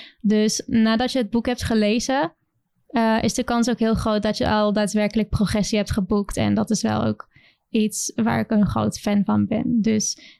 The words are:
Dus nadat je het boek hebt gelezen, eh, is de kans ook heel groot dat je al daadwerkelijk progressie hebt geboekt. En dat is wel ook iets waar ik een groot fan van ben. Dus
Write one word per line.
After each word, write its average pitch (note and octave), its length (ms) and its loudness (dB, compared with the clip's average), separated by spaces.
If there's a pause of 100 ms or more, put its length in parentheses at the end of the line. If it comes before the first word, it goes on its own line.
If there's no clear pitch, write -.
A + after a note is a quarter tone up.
(220)
Dus G#3+ 440 2
nadat A3+ 460 2
je - 60 -2
het A3+ 120 -2
boek A#3 160 -2
hebt B3 180 -2
gelezen, A#3 720 0 (520)
eh, A3+ 340 2
is A3+ 120 0
de B3+ 100 -2
kans A#3 260 0
ook A#3 100 0
heel A3+ 160 2
groot G#3+ 260 0
dat G#3+ 160 -2
je - 120 0
al G#3 240 2
daadwerkelijk G#3 560 0
progressie G#3 480 0
hebt G3+ 140 -2
geboekt. G3+ 460 -2
En G#3 160 0
dat G#3+ 160 0
is G#3+ 120 0
wel G#3+ 220 0
ook G#3+ 240 -4 (420)
iets G#3+ 460 -2
waar A3+ 240 0
ik A3 120 -4
een G#3 160 4
groot G#3+ 320 -2
fan G#3 260 0
van G#3+ 220 0
ben. A#3 340 0
Dus - 580 -4